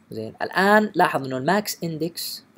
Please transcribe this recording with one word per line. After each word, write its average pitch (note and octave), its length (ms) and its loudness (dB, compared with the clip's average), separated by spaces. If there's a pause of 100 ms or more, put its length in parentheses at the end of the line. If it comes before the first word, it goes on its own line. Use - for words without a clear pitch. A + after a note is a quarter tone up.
(120)
زين، A2 300 -8
الآن G#3 540 4
لاحظ D#3 300 2
إنه C3 120 -4
الماكس F#3 460 -2
إندكس E3 600 -6 (140)